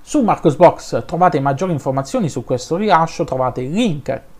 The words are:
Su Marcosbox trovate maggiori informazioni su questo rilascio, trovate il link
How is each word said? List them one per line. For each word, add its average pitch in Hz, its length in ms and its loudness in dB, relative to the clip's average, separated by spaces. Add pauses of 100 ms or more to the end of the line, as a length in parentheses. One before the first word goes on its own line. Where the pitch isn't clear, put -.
Su - 220 -2
Marcosbox 156 840 2
trovate 170 340 2
maggiori 139 320 0
informazioni 139 560 -2
su 123 160 -6
questo 139 320 -4
rilascio, 175 480 0
trovate 127 380 -2
il 131 100 -6
link 156 480 -2 (200)